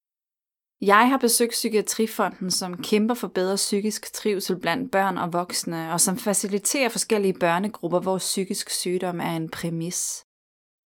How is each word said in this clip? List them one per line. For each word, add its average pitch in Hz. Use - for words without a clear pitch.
Jeg 208
har 269
besøgt 233
Psykiatrifonden, 208
som 180
kæmper 214
for 214
bedre 185
psykisk 208
trivsel 190
blandt -
børn 190
og 170
voksne, 170
og 170
som 185
faciliterer 208
forskellige 196
børnegrupper, 180
hvor 190
psykisk 190
sygdom 180
er 165
en 160
præmis. -